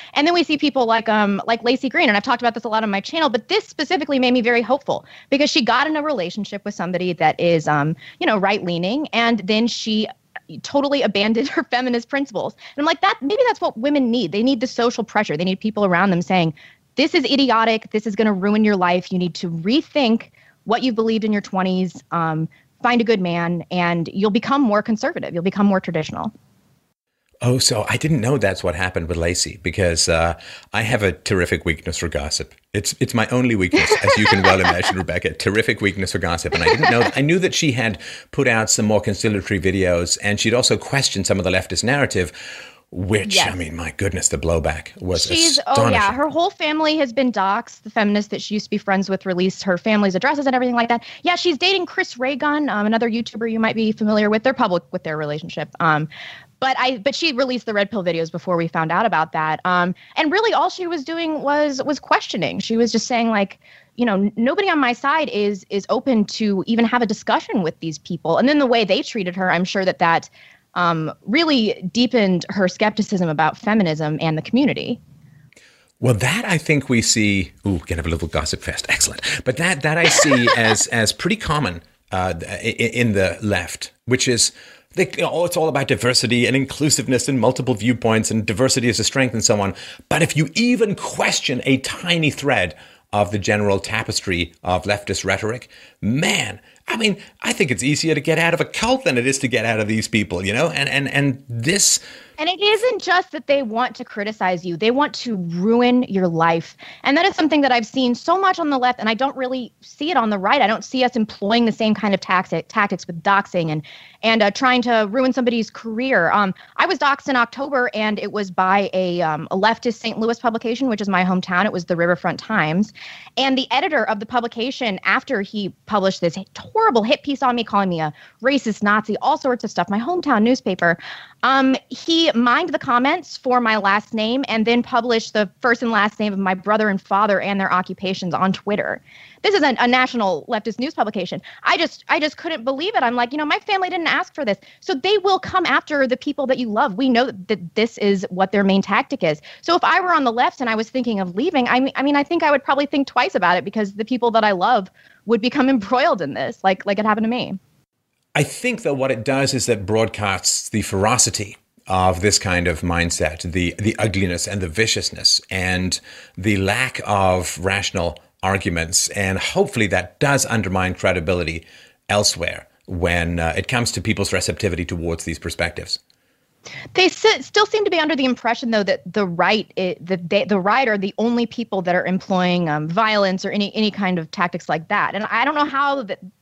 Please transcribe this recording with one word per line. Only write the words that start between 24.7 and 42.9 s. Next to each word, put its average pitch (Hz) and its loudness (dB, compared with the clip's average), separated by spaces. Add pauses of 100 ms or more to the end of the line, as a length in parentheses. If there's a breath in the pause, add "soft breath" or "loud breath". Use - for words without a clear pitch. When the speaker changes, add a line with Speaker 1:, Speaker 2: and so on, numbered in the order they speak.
Speaker 1:
conservative. 233 -4
You'll 170 -4
become 190 2
more 190 4
traditional." 165 -6 (1120)
Speaker 2:
Oh, 127 4
so 113 0
I 107 0
didn't 151 0
know 131 2
that's 98 0
what 85 0
happened 90 -2
with 82 -4
Lacey, 85 -2
because, 85 0
uh, 82 2 (340 loud breath)
I 110 0
have 113 0
a 95 2
terrific 87 -2
weakness 82 -4
for 85 -4
gossip. 73 -6 (200)
It's, - -2
it's 120 -2
my 110 2
only 123 2
weakness, 92 2 (120)
as 539 4
you - 2
can 392 2
well - 4
imagine, - 0
<laughs> - -
Rebecca, 87 -4
terrific 110 0
weakness 95 -2
for 90 -2
gossip. 87 -2
And 85 -2
I 85 2
didn't 147 4
know, 120 4
I 131 0
knew 165 4
that 175 0
she 151 2
had 113 -2 (300 loud breath)
put 135 0
out 113 2
some 110 2
more 104 4
conciliatory 101 0
videos, 90 2
and 104 0
she'd 110 2
also 120 2
questioned 127 -2
some 95 2
of 92 0
the 90 0
leftist 92 0
narrative, 117 0 (600 loud breath)